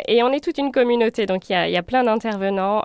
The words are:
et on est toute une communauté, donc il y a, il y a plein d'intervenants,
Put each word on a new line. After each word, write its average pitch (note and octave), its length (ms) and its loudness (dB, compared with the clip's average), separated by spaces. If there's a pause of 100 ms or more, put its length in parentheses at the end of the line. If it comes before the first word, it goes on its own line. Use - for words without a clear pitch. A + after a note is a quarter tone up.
et A#3 140 4
on B3 100 2
est C#4+ 100 -2
toute E4+ 140 -4
une C#4 160 -2
communauté, A#3+ 520 2
donc F#3 240 -2
il G#3 40 -2
y - 20 0
a, E3+ 140 0
il - 20 -2
y F3 60 0
a F3 60 -2
plein B3 200 0
d'intervenants, G3+ 800 0